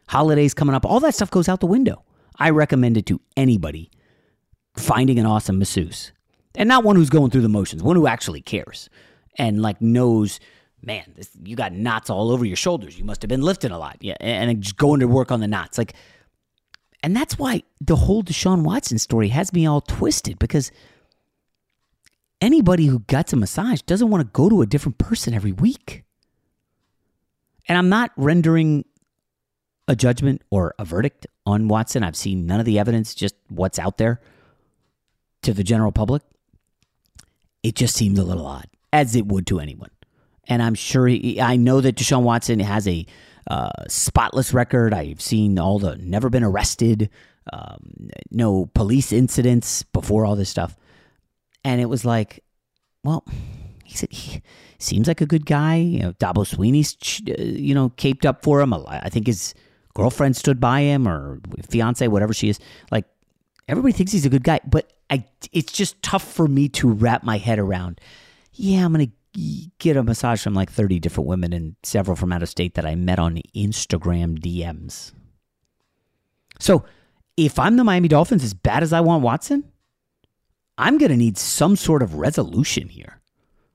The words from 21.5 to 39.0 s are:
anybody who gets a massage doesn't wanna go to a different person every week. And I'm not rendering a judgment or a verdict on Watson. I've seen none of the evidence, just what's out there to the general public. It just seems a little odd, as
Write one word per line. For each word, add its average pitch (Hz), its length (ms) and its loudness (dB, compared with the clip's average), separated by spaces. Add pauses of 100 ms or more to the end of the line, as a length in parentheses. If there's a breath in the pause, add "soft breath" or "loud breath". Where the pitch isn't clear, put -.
anybody 185 460 4
who 127 140 2
gets 139 340 -2
a - 20 0
massage 156 460 0
doesn't 220 260 0
wanna 180 160 2
go 127 240 2
to 123 140 4
a 107 40 2
different 139 300 -2
person - 380 -2
every 101 180 -2
week. 180 520 -2 (1600)
And 175 80 2
I'm 180 120 4
not 226 280 2
rendering 156 680 2 (1040)
a 135 80 2
judgment 127 540 0
or 92 280 0
a 104 60 -10
verdict 95 420 -4 (180)
on 107 240 0
Watson. 110 340 0
I've 80 140 -4
seen 92 300 -4
none 98 140 0
of 113 60 -2
the 104 120 2
evidence, 110 360 0
just 101 200 -6 (140)
what's 90 300 -4
out 92 200 -4
there 117 220 0 (1200 soft breath)
to 120 100 0
the 98 120 -2
general 110 280 2
public. 123 300 0 (1400)
It 113 120 -4
just - 220 0
seems 101 240 2
a - 20 2
little 90 240 -4
odd, - 220 -14 (240)
as 135 240 2